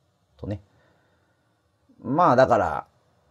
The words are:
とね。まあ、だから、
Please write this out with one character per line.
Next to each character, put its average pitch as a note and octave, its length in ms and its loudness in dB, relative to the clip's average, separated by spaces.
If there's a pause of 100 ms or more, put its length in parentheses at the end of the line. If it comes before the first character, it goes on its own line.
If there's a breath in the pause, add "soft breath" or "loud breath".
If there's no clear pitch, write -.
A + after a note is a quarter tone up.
(380)
と - 100 -14
ね。 G2+ 140 -10 (1400 soft breath)
ま D3 300 0
あ、 B2 40 2
だ B2+ 120 4
か G#2 100 2
ら、 E2 300 -6 (440)